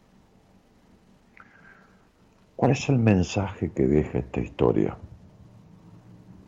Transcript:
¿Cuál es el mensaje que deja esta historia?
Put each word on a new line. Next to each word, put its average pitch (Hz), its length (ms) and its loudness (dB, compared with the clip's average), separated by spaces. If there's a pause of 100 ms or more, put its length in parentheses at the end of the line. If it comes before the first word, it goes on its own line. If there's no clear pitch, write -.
(2500)
¿Cuál 135 160 2
es - 180 -2
el 135 80 2
mensaje 98 760 0
que 65 140 0
deja 73 320 0
esta 65 220 -6
historia? 53 580 -2 (1500)